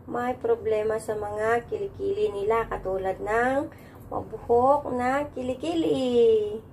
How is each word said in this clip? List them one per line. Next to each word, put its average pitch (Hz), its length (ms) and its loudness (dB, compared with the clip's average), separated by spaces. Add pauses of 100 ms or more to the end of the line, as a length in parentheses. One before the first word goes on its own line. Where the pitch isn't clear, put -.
may 247 320 -4
problema 220 640 0
sa 220 160 -6
mga 214 480 0
kilikili 202 640 -4
nila, 214 400 -2
katulad 190 560 -4
ng 254 480 0 (400)
mabuhok 240 800 2
na 254 400 0
kilikili. 247 1300 2 (120)